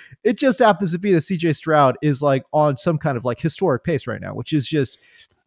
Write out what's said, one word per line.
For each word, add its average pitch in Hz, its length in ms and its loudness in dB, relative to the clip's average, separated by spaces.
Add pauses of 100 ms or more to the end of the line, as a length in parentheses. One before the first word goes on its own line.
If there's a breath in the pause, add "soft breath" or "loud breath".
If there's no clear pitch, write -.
(240 loud breath)
It 220 140 0
just 269 200 2
happens 202 340 2
to 175 60 -2
be 196 140 0
that 165 80 4
C 190 160 -2
J 165 160 0
Stroud 147 480 2
is, 143 220 0
like, 135 220 2 (100)
on 151 240 2
some 165 180 0
kind 139 220 -4
of, 113 80 -8
like, 120 120 -4
historic 165 460 -2
pace 170 220 -4
right 104 160 -8
now, 95 120 -10
which 113 200 -6
is 143 120 0
just, 147 300 -2 (500 soft breath)